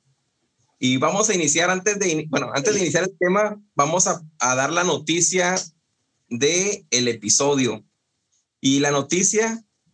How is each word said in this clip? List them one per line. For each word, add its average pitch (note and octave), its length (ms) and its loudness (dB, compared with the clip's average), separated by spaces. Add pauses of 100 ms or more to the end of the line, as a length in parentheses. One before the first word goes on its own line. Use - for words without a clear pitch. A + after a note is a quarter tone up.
(800)
Y B2+ 200 0
vamos F#3 300 0
a G#3 60 0
iniciar E3 360 0
antes F#3+ 280 -2
de F#3+ 140 -4
ini-, D#3 180 -4
bueno, B2+ 240 -2
antes C#3+ 180 0
de G3+ 80 -2
iniciar E3+ 240 0
el F#3+ 140 -6
tema, G3+ 420 0 (140)
vamos D#3 320 2
a, F3 160 -2 (160)
a B2+ 160 0
dar C3+ 180 0
la F3 120 0
noticia F3 720 0 (720)
de F3 640 0
el B2 180 0
episodio. A#2 760 0 (760)
Y C3+ 180 2
la C#3+ 140 2
noticia G3+ 720 0 (300)